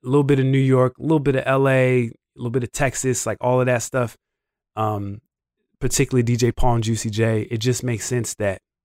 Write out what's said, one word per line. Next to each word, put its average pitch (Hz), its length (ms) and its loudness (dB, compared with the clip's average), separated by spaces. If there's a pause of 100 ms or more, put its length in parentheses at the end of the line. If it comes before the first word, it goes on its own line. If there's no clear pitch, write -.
little 143 200 2
bit 139 160 2
of 131 60 2
New 135 120 2
York, 127 400 2
a - 40 -18
little 156 180 2
bit 135 160 0
of 131 100 -2
L 135 220 2
A, 127 380 2
a 113 60 -8 (260)
little 120 140 -6
bit 123 120 -2
of 113 80 -8
Texas, 131 540 -2
like, 107 160 -4
all 127 180 2
of 127 60 2
that 123 180 0
stuff. 123 320 -4 (600)
Um, 104 420 -4 (600)
particularly 127 420 0
D 117 140 2
J 117 160 2
Paul 123 220 2
and 113 100 0
Juicy 113 240 -2
J, 110 320 0 (100)
it 120 60 -4
just 120 260 -2
makes 117 220 -6
sense 120 300 -4
that 98 260 -4 (240)